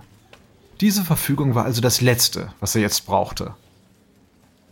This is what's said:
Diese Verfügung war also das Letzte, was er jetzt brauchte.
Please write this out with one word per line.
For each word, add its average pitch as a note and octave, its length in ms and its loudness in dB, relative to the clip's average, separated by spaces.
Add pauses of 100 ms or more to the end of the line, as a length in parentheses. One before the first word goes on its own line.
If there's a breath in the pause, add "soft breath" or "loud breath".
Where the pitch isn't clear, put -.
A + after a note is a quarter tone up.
(800)
Diese G3+ 240 2
Verfügung C#3+ 520 0
war A#2+ 100 0
also A#2 160 -2
das A#2+ 180 2
Letzte, A#2 600 0
was G2 140 -2
er A2+ 60 2
jetzt - 240 0
brauchte. - 500 -2 (1160)